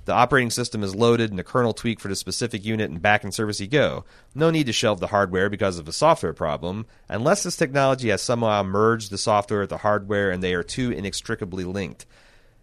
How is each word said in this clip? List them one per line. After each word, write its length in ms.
The 80
operating 380
system 320
is 100
loaded 380
and 80
a 60
kernel 280
tweak 260
for 100
the 60
specific 500
unit 260
and 100
back 220
in 80
service 300
you 60
go. 360
No 160
need 160
to 60
shelve 260
the 80
hardware 420
because 300
of 80
a 60
software 400
problem, 520
unless 320
this 140
technology 540
has 120
somehow 420
merged 460
the 80
software 440
with 80
the 80
hardware 520
and 140
they 100
are 80
too 300
inextricably 720
linked. 420